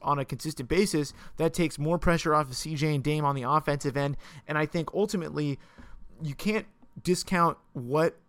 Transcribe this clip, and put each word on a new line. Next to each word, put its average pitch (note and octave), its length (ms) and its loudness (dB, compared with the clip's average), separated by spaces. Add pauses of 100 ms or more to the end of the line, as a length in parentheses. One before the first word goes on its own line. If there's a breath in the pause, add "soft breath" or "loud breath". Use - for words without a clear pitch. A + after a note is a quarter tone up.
on C#3+ 160 0
a C3+ 60 -2
consistent C#3+ 460 -8
basis, E3 420 2 (240 loud breath)
that D#3+ 180 0
takes E3 240 0
more D#3+ 200 0
pressure E3 360 4
off D3+ 140 4
of B2+ 80 -10
C D#3 200 -6
J D3+ 200 0
and C3+ 80 -2
Dame D3+ 220 0
on C#3 100 2
the C3 80 -6
offensive C#3+ 540 0
end. C#3+ 180 0 (320 loud breath)
And D3+ 100 -2
I D3+ 80 2
think D#3 280 -4
ultimately D3+ 680 -2 (640 loud breath)
you C#3+ 120 -6
can't G#3+ 320 -2 (360)
discount F3 540 2 (160)
what C#3+ 420 2 (140)